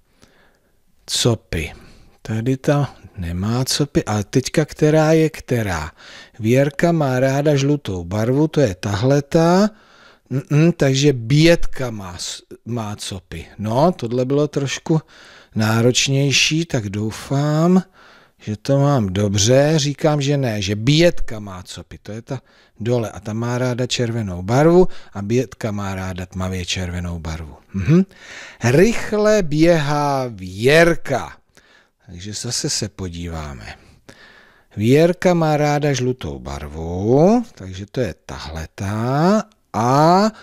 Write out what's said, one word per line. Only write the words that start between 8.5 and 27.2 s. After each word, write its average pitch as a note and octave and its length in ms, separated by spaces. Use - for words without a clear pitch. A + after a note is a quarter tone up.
je G#2 140
tahleta. D3 960
Mm-mm, D3 400
takže C#3 420
Bětka C3+ 760
má F#2 260
s-, - 260
má A2 300
copy. E2+ 500
No, B2 340
tohle B2 340
bylo C#3+ 220
trošku D3 540
náročnější, B2+ 1080
tak A2 240
doufám, D3 920
že G#2+ 180
to C#3 220
mám C3+ 340
dobře. G#2 640
Říkám, D3 460
že C#3+ 160
ne, A2+ 240
že G2+ 140
Bětka C#3 640
má F#2+ 240
copy, - 400
to - 80
je A2 100
ta B2+ 200
dole A#2 320
a - 80
ta G#2+ 140
má A#2+ 240
ráda B2 300
červenou A2+ 540
barvu D#3 460
a G2 80
Bětka A2+ 500
má G2+ 240
ráda F#2 300
tmavě F#2 400
červenou F2 540
barvu. D#2+ 360